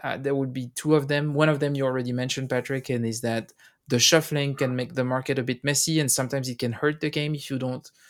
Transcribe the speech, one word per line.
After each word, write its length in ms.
uh, 140
there 180
would 180
be 220
two 200
of 140
them. 260
One 140
of 120
them 140
you 100
already 280
mentioned, 380
Patrick, 400
and 160
is 140
that 320
the 100
shuffling 560
can 200
make 200
the 100
market 340
a 40
bit 220
messy, 360
and 100
sometimes 380
it 100
can 140
hurt 280
the 100
game 240
if 160
you 80
don't, 300